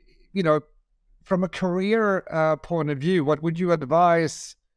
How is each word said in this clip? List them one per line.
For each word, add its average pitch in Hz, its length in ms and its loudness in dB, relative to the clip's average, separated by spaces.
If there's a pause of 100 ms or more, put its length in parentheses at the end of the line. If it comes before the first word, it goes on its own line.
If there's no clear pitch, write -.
(340)
you 190 100 -2
know, 151 160 4 (640)
from 185 220 -2
a - 20 0
career, 190 840 0
uh, 156 280 0
point 156 320 -4
of 147 80 -4
view, 165 260 0
what 151 180 0
would 165 160 -4
you 175 140 0
advise, 165 840 0 (200)